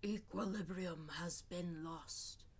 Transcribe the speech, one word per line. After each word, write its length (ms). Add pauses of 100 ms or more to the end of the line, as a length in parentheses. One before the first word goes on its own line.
Equilibrium 1080 (100)
has 240
been 400
lost. 600 (160)